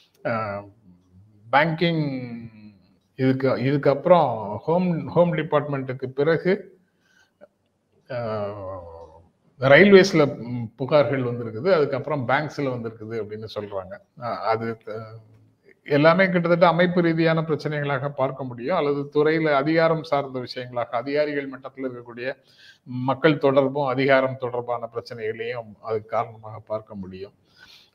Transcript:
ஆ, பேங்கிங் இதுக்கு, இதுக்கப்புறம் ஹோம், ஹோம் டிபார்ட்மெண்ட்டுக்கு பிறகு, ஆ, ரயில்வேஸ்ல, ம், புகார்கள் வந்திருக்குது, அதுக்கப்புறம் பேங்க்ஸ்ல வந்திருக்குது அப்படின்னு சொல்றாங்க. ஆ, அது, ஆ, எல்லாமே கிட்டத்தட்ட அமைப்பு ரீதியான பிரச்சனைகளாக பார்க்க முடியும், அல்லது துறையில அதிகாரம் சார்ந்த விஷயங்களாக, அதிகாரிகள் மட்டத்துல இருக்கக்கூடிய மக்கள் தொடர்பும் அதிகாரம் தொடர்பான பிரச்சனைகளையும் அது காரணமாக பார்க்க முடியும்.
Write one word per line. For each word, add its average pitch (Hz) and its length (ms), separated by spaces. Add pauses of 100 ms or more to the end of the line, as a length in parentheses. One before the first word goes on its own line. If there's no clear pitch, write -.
(260)
ஆ, 107 380 (880)
பேங்கிங் 147 880 (760)
இதுக்கு, 131 320
இதுக்கப்புறம் 135 1080
ஹோம், 165 500
ஹோம் 170 260
டிபார்ட்மெண்ட்டுக்கு 139 720
பிறகு, 156 720 (1300)
ஆ, 110 420 (1040)
ரயில்வேஸ்ல, 160 800
ம், 123 260 (140)
புகார்கள் 135 460
வந்திருக்குது, 120 500
அதுக்கப்புறம் 135 540
பேங்க்ஸ்ல 143 440
வந்திருக்குது 110 400
அப்படின்னு 107 440
சொல்றாங்க. 101 440 (220)
ஆ, 104 200
அது, 113 360 (100)
ஆ, 110 260 (680)
எல்லாமே 165 460
கிட்டத்தட்ட 175 380
அமைப்பு 175 340
ரீதியான 160 400
பிரச்சனைகளாக 143 680
பார்க்க 135 340
முடியும், 123 320
அல்லது 143 380
துறையில 156 400
அதிகாரம் 160 500
சார்ந்த 135 360
விஷயங்களாக, 123 460
அதிகாரிகள் 143 640
மட்டத்துல 131 400
இருக்கக்கூடிய 120 460 (480)
மக்கள் 131 540
தொடர்பும் 139 500
அதிகாரம் 131 520
தொடர்பான 117 540
பிரச்சனைகளையும் 113 880
அது 110 240
காரணமாக 110 540
பார்க்க 110 360
முடியும். 95 360 (640)